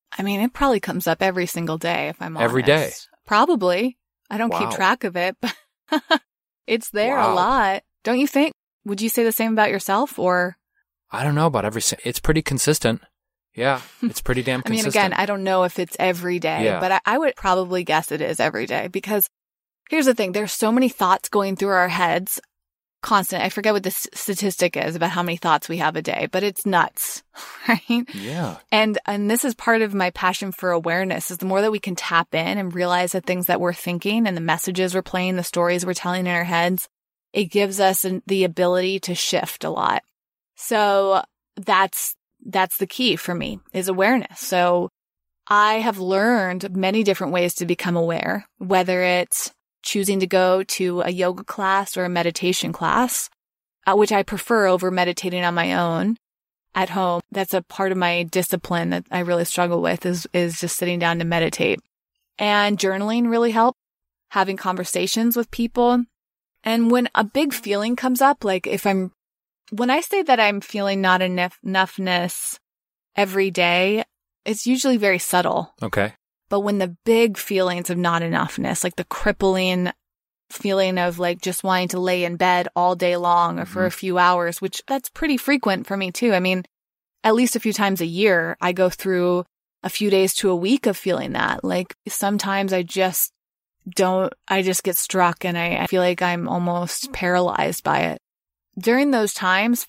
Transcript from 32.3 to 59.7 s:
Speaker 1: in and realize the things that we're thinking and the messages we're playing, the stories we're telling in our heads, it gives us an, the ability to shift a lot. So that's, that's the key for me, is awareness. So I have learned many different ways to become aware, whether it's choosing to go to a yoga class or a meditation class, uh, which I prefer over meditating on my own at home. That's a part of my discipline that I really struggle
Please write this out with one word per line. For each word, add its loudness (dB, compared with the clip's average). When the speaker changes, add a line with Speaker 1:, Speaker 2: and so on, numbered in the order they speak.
Speaker 1:
in -2
and -4
realize 0
the -2
things -4
that 0
we're 0
thinking -2
and -2
the -6
messages -2
we're 0
playing, -4
the -4
stories -2
we're -2
telling -4
in -2
our 0
heads, 0
it 0
gives 0
us 4
an, -4
the 2
ability 0
to -6
shift -4
a -4
lot. -2
So 2
that's, 0
that's 0
the -2
key 0
for -6
me, -8
is -4
awareness. 0
So 2
I 4
have -2
learned 0
many 2
different 0
ways 0
to -6
become -2
aware, -2
whether 0
it's 0
choosing 0
to 0
go 4
to -2
a -2
yoga -2
class -2
or -2
a -2
meditation 0
class, 0
uh, 4
which 4
I 4
prefer 0
over 2
meditating 0
on 0
my 0
own 0
at 0
home. 0
That's -4
a 0
part -2
of -2
my 0
discipline -2
that -4
I -2
really 0
struggle 0